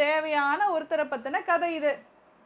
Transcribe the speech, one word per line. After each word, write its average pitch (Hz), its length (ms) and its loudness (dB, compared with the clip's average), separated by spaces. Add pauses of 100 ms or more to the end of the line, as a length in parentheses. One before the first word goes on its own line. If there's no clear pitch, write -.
தேவையான 302 680 2
ஒருத்தரை 311 420 0
பத்தின 277 320 -4
கதை 339 300 2
இது. 294 200 0 (520)